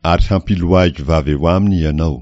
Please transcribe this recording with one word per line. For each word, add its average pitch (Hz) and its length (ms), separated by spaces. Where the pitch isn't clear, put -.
ary 85 200
hampiloahiko 90 800
vavy 76 280
eo 73 160
aminy 95 320
ianao 76 420